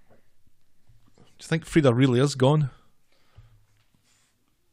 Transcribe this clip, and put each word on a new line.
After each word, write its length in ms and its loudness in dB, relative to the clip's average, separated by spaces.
you 80 -20
think 180 -6
Frida 280 2
really 260 2
is 160 -2
gone? 340 0